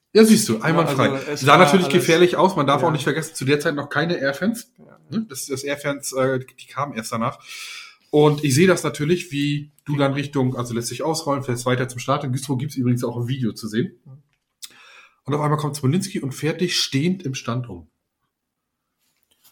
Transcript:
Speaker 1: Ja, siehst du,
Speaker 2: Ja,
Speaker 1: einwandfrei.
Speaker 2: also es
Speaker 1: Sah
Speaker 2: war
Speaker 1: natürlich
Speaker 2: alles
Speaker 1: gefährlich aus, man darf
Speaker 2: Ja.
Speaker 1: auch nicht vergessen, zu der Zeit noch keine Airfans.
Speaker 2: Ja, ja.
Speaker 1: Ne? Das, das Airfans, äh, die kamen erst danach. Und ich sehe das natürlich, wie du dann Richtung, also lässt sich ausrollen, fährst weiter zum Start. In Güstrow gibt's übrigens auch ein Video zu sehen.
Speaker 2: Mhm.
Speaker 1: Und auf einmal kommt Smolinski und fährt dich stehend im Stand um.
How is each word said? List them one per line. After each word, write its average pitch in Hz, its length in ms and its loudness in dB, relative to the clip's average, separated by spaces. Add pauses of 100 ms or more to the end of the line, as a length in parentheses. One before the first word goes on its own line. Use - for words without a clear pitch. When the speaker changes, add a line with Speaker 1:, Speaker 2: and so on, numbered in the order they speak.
(140)
Speaker 1:
Ja, 214 120 10
siehst 214 240 6
du, 113 60 0
Speaker 2:
Ja, 110 80 -4
Speaker 1:
einwandfrei. 147 480 2
Speaker 2:
also 135 200 -6
es 147 100 -6
Speaker 1:
Sah 135 100 6
Speaker 2:
war 156 80 8
Speaker 1:
natürlich 185 260 6
Speaker 2:
alles - 80 0
Speaker 1:
gefährlich 175 420 4
aus, 185 200 4
man 143 100 0
darf 135 160 4
Speaker 2:
Ja. 165 60 2
Speaker 1:
auch 160 40 2
nicht 147 120 -2
vergessen, 156 320 -4
zu 135 100 -8
der 143 140 2
Zeit 151 160 -2
noch 143 140 -6
keine 170 280 -2
Airfans. 139 600 -4
Speaker 2:
Ja, 156 60 -20 (260)
ja. 170 80 -6
Speaker 1:
Ne? 220 100 -4
Das, 131 160 -12
das 135 180 -6
Airfans, 143 500 -6
äh, 131 260 0
die - 260 -16
kamen 135 300 -8
erst 110 160 -8
danach. 120 260 -4 (720)
Und 151 340 4
ich 135 120 2
sehe 180 120 6
das 170 160 2
natürlich, 156 480 -4
wie 147 400 -4 (140)
du 147 100 -6
dann 139 180 0
Richtung, 135 420 -2
also 120 180 -6
lässt 117 140 -4
sich - 160 -8
ausrollen, 143 400 -2
fährst 120 240 -4
weiter 123 200 0
zum 120 120 -12
Start. 147 240 -2
In 131 80 -4
Güstrow 131 260 -4
gibt's 139 200 -6
übrigens 123 260 0
auch 120 140 -4
ein 120 100 -4
Video 123 260 -4
zu - 140 -10
sehen. 113 240 -2 (140)
Speaker 2:
Mhm. 139 60 -20 (1120)
Speaker 1:
Und 135 100 -4
auf 147 60 -2
einmal 147 180 0
kommt 147 160 -4
Smolinski 165 460 -2
und 135 120 -4
fährt 156 280 -4
dich 175 180 -2
stehend 170 440 -2
im 131 120 -6
Stand 120 340 -6
um. 85 180 -16 (1600)